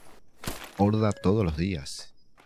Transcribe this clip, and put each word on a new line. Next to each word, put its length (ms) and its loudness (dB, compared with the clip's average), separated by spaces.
horda 340 4
todos 320 2
los 120 0
días. 580 -6